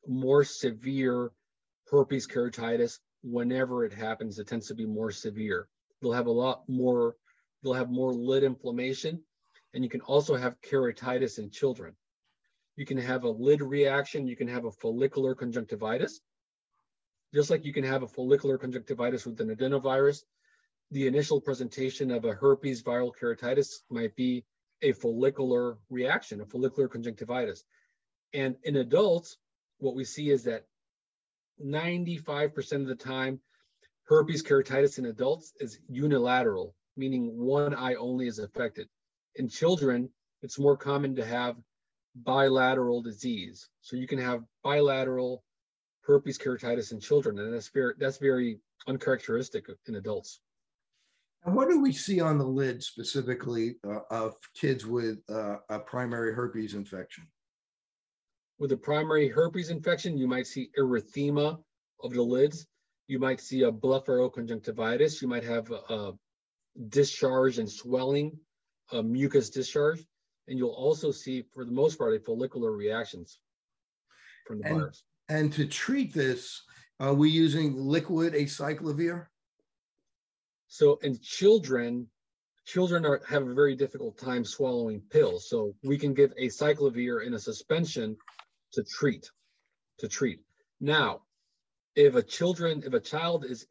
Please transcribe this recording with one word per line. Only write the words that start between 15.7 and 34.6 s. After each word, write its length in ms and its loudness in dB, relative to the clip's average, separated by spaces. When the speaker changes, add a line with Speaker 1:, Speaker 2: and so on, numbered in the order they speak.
Speaker 1:
just 160 4
like 160 2
you 80 -6
can 120 0
have 180 0
a 40 -6
follicular 520 2
conjunctivitis 640 -4
with 140 -8
an 160 -4
adenovirus. 680 2
The 140 0
initial 360 2
presentation 720 -4
of 120 -2
a 80 0
herpes 500 2
viral 320 -2
keratitis 680 -2
might 260 -4
be 300 -2
a 120 2
follicular 840 0
reaction, 500 -4
a 60 -12
follicular 420 -2
conjunctivitis. 800 -6
And 300 -2
in 140 0
adults, 580 2
what 160 -2
we 100 -6
see 240 -4
is 160 4
that 180 -4
ninety-five 960 -4
percent 280 -4
of 40 -6
the 80 -6
time, 460 -4
herpes 380 4
keratitis 560 4